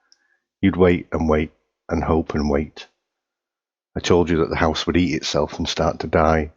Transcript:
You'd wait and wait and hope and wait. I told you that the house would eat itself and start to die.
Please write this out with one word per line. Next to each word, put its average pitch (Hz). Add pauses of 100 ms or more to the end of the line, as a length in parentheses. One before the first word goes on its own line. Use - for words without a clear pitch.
(600)
You'd 95
wait 87
and 80
wait 78 (360)
and 85
hope 80
and 73
wait. 73 (1080)
I 85
told 87
you 85
that 78
the 76
house 80
would 82
eat 85
itself 76
and 85
start -
to -
die. 78